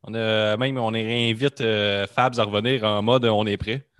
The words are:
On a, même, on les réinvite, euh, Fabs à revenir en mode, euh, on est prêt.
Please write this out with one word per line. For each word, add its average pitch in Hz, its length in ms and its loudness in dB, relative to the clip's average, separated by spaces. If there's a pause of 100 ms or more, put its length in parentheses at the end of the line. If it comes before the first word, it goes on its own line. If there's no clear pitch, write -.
On 107 120 -12
a, 110 420 0
même, 131 220 -2
on 113 100 -2
les 113 140 -2
réinvite, 117 580 -2
euh, 104 460 0
Fabs 123 320 0
à 113 40 4
revenir 107 400 0
en 104 200 0
mode, 123 220 4
euh, 117 40 4
on 107 160 2
est 101 120 -2
prêt. 120 280 -6 (140)